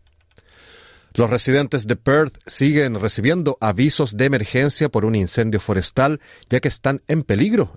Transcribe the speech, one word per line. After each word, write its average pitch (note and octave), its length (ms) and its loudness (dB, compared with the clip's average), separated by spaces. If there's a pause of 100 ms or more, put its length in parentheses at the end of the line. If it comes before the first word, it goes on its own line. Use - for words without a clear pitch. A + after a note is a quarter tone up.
(1120)
Los A#2 180 2
residentes C3 560 0
de G2+ 80 0
Perth C#3+ 500 0
siguen C3+ 540 0
recibiendo C3+ 600 0
avisos A2 580 0
de B2 80 2
emergencia C3+ 640 0
por G#2 140 -2
un A2 120 2
incendio G#2+ 440 0
forestal, C3 600 0 (280)
ya B2 120 0
que - 80 -2
están C#3 400 -4
en D3+ 160 0
peligro D#3+ 540 0